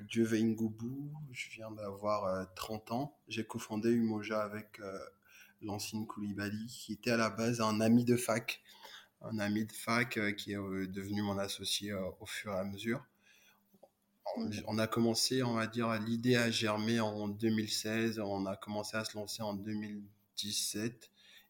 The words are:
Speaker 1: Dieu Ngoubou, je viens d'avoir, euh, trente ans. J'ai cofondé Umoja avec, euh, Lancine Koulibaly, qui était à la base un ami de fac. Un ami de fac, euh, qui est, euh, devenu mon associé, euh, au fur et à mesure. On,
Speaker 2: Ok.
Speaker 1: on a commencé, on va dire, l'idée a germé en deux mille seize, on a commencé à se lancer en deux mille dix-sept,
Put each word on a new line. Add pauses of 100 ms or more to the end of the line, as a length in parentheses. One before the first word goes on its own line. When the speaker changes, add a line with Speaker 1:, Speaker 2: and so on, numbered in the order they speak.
Speaker 1:
Dieu
Ngoubou, (200)
je
viens
d'avoir,
euh, (100)
trente
ans. (100)
J'ai
cofondé
Umoja
avec,
euh, (640)
Lancine
Koulibaly,
qui
était
à
la
base
un
ami
de
fac. (600)
Un
ami
de
fac,
euh,
qui
est,
euh,
devenu
mon
associé,
euh, (200)
au
fur
et
à
mesure. (1300)
On,
Speaker 2:
Ok.
Speaker 1:
on
a
commencé,
on
va
dire, (100)
l'idée
a
germé
en
deux
mille
seize,
on
a
commencé
à
se
lancer
en
deux
mille (340)
dix-sept, (380)